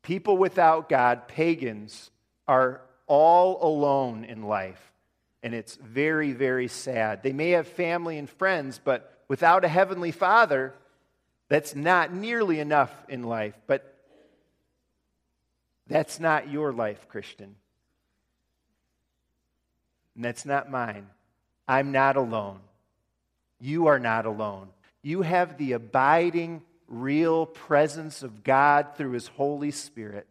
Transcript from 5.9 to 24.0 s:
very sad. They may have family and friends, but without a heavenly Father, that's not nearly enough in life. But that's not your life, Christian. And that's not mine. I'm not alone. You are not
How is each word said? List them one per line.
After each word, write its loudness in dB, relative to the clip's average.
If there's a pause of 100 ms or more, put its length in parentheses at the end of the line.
very -2
sad. -4
They -2
may -2
have 2
family -6
and -12
friends, -4
but -4
without 4
a 2
heavenly 0
Father, 2 (760)
that's 0
not 2
nearly -2
enough 2 (160)
in -12
life. -6 (120)
But -4 (1900)
that's -2
not 0
your -4
life, -6
Christian. -18 (2500)
And -10
that's -6
not -4
mine. -8 (600)
I'm 0
not 4
alone. -4 (1000)
You 0
are 6
not 0